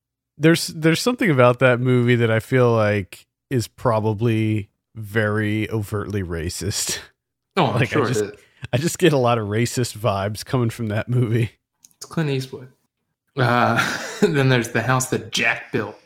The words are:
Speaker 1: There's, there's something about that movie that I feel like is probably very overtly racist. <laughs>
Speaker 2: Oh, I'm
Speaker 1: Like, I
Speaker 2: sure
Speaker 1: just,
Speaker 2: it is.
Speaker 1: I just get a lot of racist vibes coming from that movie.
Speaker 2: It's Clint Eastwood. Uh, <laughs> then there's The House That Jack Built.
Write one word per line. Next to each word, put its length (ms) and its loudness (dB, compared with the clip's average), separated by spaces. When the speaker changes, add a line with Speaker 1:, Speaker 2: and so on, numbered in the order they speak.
Speaker 1:
There's, 300 2
there's 320 0
something 300 0
about 280 6
that 200 4
movie 380 4
that 140 2
I 100 2
feel 340 4
like 520 0
is 180 -2
probably 1040 0
very 760 -2
overtly 540 -6
racist. 800 -6
<laughs> 40 -20
Speaker 2:
Oh, 100 2
I'm 80 -2
Speaker 1:
Like, 120 0
I 40 -8
Speaker 2:
sure 140 0
Speaker 1:
just, 160 0
Speaker 2:
it 120 -6
is. 60 -20
Speaker 1:
I 40 0
just 220 -2
get 160 6
a 40 4
lot 200 2
of 100 -4
racist 480 -2
vibes 480 -4
coming 240 0
from 200 -6
that 200 -4
movie. 440 0
Speaker 2:
It's 100 -18
Clint 220 -4
Eastwood. 400 -8
Uh, 640 0
<laughs> 80 -6
then 300 2
there's 200 2
The 120 -2
House 280 0
That 220 -6
Jack 400 -4
Built. 340 -6